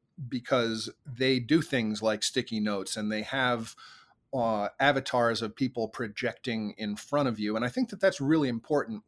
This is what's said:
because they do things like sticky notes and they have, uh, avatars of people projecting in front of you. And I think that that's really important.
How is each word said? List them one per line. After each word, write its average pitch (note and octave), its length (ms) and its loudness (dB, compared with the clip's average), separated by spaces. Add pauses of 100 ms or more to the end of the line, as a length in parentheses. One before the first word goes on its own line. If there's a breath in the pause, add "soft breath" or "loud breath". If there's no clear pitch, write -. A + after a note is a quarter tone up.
(280)
because A2+ 640 0 (160)
they C3 340 0
do C#3+ 220 2
things A2 420 0
like G#2+ 180 2
sticky A#2 380 -2
notes G#2 380 -2
and G#2+ 140 -2
they G#2+ 100 -2
have, B2 540 0 (580 loud breath)
uh, A2+ 340 0 (140)
avatars B2 600 4
of G#2+ 140 -4
people A#2+ 320 -2
projecting A2 920 -4
in G#2 200 -4
front C#3+ 320 0
of G#2+ 100 -4
you. G#2+ 160 0
And A2+ 80 0
I B2 60 0
think - 200 -2
that F#3 120 -12
that's F#3+ 180 4
really C#3+ 300 4
important. A#2 580 -2